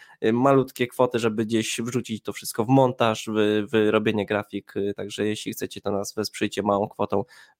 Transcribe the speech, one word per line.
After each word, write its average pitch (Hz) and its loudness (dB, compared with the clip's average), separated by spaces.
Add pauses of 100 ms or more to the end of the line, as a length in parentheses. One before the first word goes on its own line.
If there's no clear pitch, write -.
(200)
e, 110 2
malutkie 131 2
kwoty, 123 0
żeby 110 0
gdzieś 110 -2
wrzucić 117 -6
to 101 -8
wszystko - -6
w 104 -2
montaż, 123 4
w, 107 2
w 107 4
robienie 107 2
grafik, 101 -6
e, 101 -4
także 104 -6
jeśli 107 -6
chcecie, 104 -10
to 104 -6
nas 101 -4
wesprzyjcie 104 -4
małą 101 0
kwotą, 101 -2 (360)